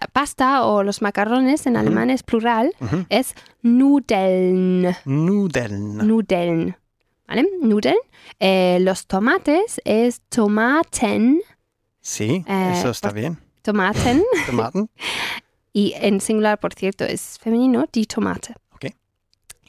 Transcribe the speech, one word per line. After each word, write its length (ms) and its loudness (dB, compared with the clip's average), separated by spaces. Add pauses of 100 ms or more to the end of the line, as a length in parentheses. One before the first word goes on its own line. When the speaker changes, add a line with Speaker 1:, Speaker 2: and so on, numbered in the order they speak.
(140)
Speaker 1:
pasta 520 0
o 180 2
los 180 -4
macarrones 640 0
en 80 2
Speaker 2:
Ujú. 60 2
Speaker 1:
alemán 320 0
es 120 -2
plural, 580 0
Speaker 2:
Ujú. 280 -2
Speaker 1:
es 240 0 (300)
Nudeln. 1300 2 (100)
Speaker 2:
Nudeln. 920 -2 (100)
Speaker 1:
Nudeln. 720 0 (500)
¿Vale? 200 0 (140)
Nudeln. 360 2 (420)
Eh, 420 2
los 260 -2
tomates 800 0
es 440 0
Tomaten. 1120 2 (600)
Speaker 2:
Sí, 460 -2
Speaker 1:
Eh, 300 0
Speaker 2:
eso 140 0
está 180 -6
Speaker 1:
por 100 -6
Speaker 2:
bien. 180 -6 (260)
Speaker 1:
Tomaten. 600 2 (120)
Speaker 2:
<laughs> 100 -2
Tomaten. 440 -2 (840)
Speaker 1:
Y 260 0
en 220 0
singular, 400 0
por 140 -6
cierto, 320 -6
es 340 -8
femenino, 540 0
die 140 0
Tomate. 480 -6 (180)
Speaker 2:
Ok. 120 -16 (840)